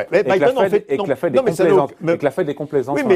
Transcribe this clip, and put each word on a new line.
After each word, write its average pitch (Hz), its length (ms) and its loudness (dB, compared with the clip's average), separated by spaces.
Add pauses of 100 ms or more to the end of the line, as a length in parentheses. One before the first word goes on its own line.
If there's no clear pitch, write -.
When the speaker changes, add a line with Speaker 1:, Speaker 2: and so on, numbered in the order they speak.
(120)
Speaker 1:
mais 170 80 2
Speaker 2:
Et - 20 2
que 190 60 -6
la 190 60 2
Speaker 1:
Biden 254 240 2
en - 20 2
Speaker 2:
Fed, 196 100 2
Speaker 1:
fait, 208 180 0
Speaker 2:
et 139 80 -2
que 143 60 -2
Speaker 1:
non, 196 60 -4
Speaker 2:
la 135 80 -2
Fed 170 180 -2
Speaker 1:
non, 262 80 2
Speaker 2:
est - 40 -4
Speaker 1:
mais 214 80 0
ça 180 100 0
n'a 175 60 4
Speaker 2:
complaisante. 170 200 2
Speaker 1:
aucun, - 160 -14
mais 160 60 2
Speaker 2:
Et 170 60 -2
que 180 60 -4
la - 60 0
Fed 180 180 -4
est 143 60 -4
complaisante 143 400 -4
Speaker 1:
Oui, 302 60 -2
Speaker 2:
sur 262 80 -2
Speaker 1:
mais 190 80 4